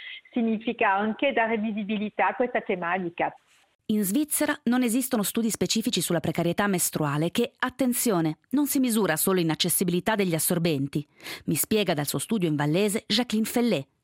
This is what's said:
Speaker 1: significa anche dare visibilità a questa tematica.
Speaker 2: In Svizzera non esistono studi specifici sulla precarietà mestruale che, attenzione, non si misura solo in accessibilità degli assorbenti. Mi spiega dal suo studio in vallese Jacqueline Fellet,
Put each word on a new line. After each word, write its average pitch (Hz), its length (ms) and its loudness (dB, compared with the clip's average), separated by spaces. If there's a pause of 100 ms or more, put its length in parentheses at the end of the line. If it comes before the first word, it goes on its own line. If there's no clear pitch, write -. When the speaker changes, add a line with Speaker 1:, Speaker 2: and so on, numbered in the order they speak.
(320)
Speaker 1:
significa 226 600 0
anche 214 400 0
dare 226 260 0
visibilità 208 720 -2
a 208 60 -2
questa 247 260 0
tematica. 175 760 -4 (560)
Speaker 2:
In 214 140 2
Svizzera 294 600 -2
non 247 200 2
esistono 233 400 0
studi 226 260 -2
specifici 196 500 0
sulla 165 200 0
precarietà 170 480 0
mestruale 160 640 0
che, - 260 0
attenzione, 226 800 0 (120)
non 285 160 2
si 277 120 0
misura 214 380 2
solo 185 240 2
in 165 100 2
accessibilità 180 640 0
degli 190 200 2
assorbenti. 156 720 0 (420)
Mi 170 100 0
spiega 208 360 0
dal 147 140 0
suo 143 140 -4
studio 185 280 0
in 156 60 2
vallese 175 540 2
Jacqueline 220 400 0
Fellet, 220 380 0 (180)